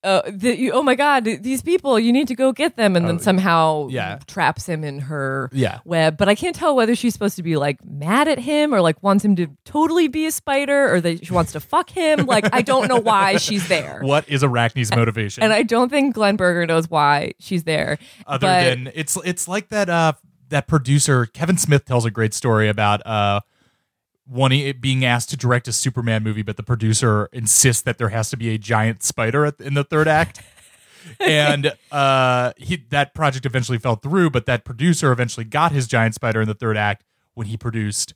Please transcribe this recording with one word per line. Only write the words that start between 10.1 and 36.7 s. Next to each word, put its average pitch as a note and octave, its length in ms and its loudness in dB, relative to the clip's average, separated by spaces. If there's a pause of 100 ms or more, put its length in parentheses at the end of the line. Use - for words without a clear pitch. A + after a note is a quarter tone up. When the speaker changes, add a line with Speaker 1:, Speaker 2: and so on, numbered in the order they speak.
Speaker 1:
a D#4+ 60 -4
spider C#4 600 0
or F3+ 80 2
that E3 240 -4
she F#3 80 -8
wants E3+ 180 0
to D#3 80 -10
fuck - 300 -2
him. D#4 380 0
Like, G#3+ 260 2
I B3 80 2
don't C4 260 2
know B3+ 140 0
why G3 360 2
Speaker 2:
<laughs> - 80 -2
Speaker 1:
she's G3 220 -4
there. D3 340 -2
Speaker 2:
What C#3+ 280 2
is C#3+ 120 0
Arachne's A#2+ 540 0
motivation? A2 480 -2
Speaker 1:
And A3 80 2
I A3 120 2
don't A#3 260 0
think C#4 260 0
Glenn G#3+ 220 2
Berger F3 280 2
knows E3 240 0
why D3 480 2
she's E3+ 280 -6
there. D3 320 -2 (280)
Speaker 2:
Other C#3 220 -2
Speaker 1:
But F3+ 160 4
Speaker 2:
than, B2+ 320 0
it's, D#3 300 -6
it's F3+ 240 -6
like G3 180 -6
that, G3+ 220 -2
uh, E3 240 2 (340)
that C#3+ 220 -2
producer, C3+ 560 2
Kevin E3 320 -2
Smith C#3+ 260 2
tells A#2+ 220 0
a A#2 60 0
great A2 220 -2
story G#2+ 360 2
about, G#2 360 0
uh, G#2 360 0 (840)
one, C3 260 0
it C#3 280 0
being C3 240 0
asked A#2+ 280 0
to C#3 60 -8
direct B2 300 0
a A#2 60 -6
Superman A#2 500 -2
movie, G#2+ 200 -4
but G#2 120 -8
the - 60 -14
producer A2 720 0
insists A#2+ 480 2
that A#2+ 160 -4
there A2+ 120 -2
has A2 200 -4
to A#2 80 -8
be A2+ 160 -4
a A2 60 -4
giant A2 420 0
spider A#2+ 440 -2
at, D3 140 -4
in C#3 140 -6
the C#3+ 100 0
third D3+ 240 0
act. D#3 380 0
Speaker 1:
<laughs> - 60 -20 (680)
Speaker 2:
And, D3 540 2 (180)
uh, C3 640 2
he, - 180 -6 (140)
that C#3+ 260 -2
project C#3 300 -2
eventually B2 340 -2
fell A#2 160 0
through, E3 360 0
but B2 140 -2
that A#2+ 200 -2
producer D3 480 0
eventually A#2 320 -4
got D3+ 260 0
his C3+ 160 -2
giant A2+ 260 2
spider A2+ 280 -2
in A2 60 0
the G#2+ 60 -4
third A2 240 -4